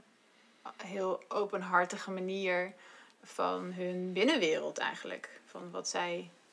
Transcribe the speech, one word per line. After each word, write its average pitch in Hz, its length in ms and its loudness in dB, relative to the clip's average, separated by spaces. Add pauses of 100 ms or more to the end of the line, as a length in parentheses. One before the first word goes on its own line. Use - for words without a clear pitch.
(840)
heel 190 440 -2
openhartige 185 840 2
manier 185 600 0 (500)
van 180 500 -2
hun 180 400 -2
binnenwereld 175 640 4
eigenlijk. - 520 -4 (160)
Van 180 260 -12
wat 185 180 -6
zij 175 400 -2 (240)